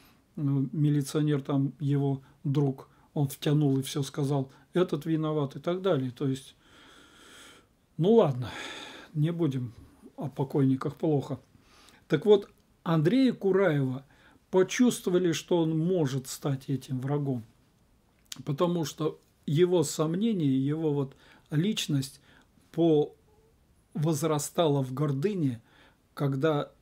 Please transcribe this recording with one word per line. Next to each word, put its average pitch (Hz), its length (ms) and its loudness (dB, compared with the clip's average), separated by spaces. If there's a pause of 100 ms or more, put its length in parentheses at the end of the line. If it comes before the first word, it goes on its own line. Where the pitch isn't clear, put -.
(360)
э, - 40 -8
милиционер 147 1040 0
там, 139 360 -2
его 139 440 -2 (220)
друг – 139 440 -2 (260)
он 143 140 0
втянул 147 500 0
и 135 40 -2
все 139 200 -6
сказал, 135 480 -4 (220)
этот 175 340 -2
виноват 156 500 -2
и 143 40 -16
так 180 200 -4
далее. 147 300 0
То 139 160 -6
есть, 135 300 -6 (1400)
ну 185 180 4
ладно, 139 360 2 (640)
не 156 160 2
будем 135 420 -2 (440)
о 160 120 -8
покойниках 139 680 0
плохо. 143 420 -2 (720)
Так 160 180 0
вот, 208 240 6 (320)
Андрея 190 500 4
Кураева 151 720 0 (460)
почувствовали, 185 800 2
что 170 260 0
он 160 200 2
может 156 480 0
стать - 420 -6
этим 135 320 -4
врагом, 135 440 -2 (1000)
потому 170 400 0
что 151 360 -6 (260)
его 175 380 4
сомнения, 165 720 0
его 147 360 0
вот 139 240 -4 (340)
личность 160 720 -2 (520)
по-, 160 420 2 (800)
возрастала 151 880 0
в 127 100 -8
гордыне, 143 680 -2 (520)
когда 143 680 -2